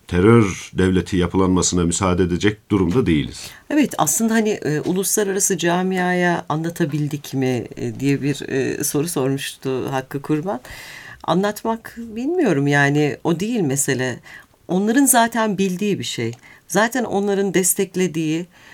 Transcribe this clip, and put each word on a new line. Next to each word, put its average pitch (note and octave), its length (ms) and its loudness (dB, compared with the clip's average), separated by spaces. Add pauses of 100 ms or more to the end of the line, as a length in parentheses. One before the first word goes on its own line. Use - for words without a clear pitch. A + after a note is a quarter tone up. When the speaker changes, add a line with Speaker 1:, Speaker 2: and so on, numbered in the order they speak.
Speaker 1:
terör G2+ 680 4
devleti F#2 380 2
yapılanmasına F2+ 680 2
müsaade F2+ 380 2
edecek F2 480 0
durumda F#2+ 360 2
değiliz. C#2+ 440 -2 (200)
Speaker 2:
Evet, D4 280 2
aslında A3 360 0
hani, A3 160 2
e, D3+ 300 -2
uluslararası G3 800 0
camiaya F3+ 880 0
anlatabildik D3+ 840 -2
mi, B2+ 300 0 (120)
e, A#2 240 -6
diye C3+ 220 0
bir, C#3 260 -4
e, B2+ 360 -2
soru D3+ 240 -2
sormuştu C3+ 840 -4
Hakkı C3+ 300 -6
Kurban. F3 380 -4 (640)
Anlatmak G#3+ 720 -2
bilmiyorum A#3 680 0
yani, C#3+ 580 2
o D#3+ 160 0
değil A3 200 -2
mesele. C3 600 -2 (480)
Onların A3 380 2
zaten A3+ 520 2
bildiği F#3+ 400 0
bir A#2 60 -6
şey. A#2 280 -6 (360)
Zaten A3+ 360 0
onların G3 500 -2
desteklediği, F3 920 -2 (280)